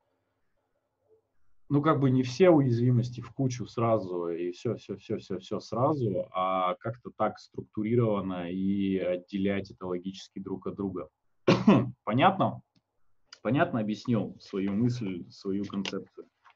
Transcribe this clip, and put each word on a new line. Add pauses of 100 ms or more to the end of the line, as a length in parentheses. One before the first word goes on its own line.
(1700)
ну,
как
бы
не
все
уязвимости
в
кучу
сразу
и
всё,
всё,
всё,
всё,
всё
сразу,
а
как-то
так
структурировано
и
отделять
это
логически
друг
от
друга. (380)
<coughs> (100)
Понятно? (800)
Понятно
объяснил
свою
мысль,
свою
концепцию? (300)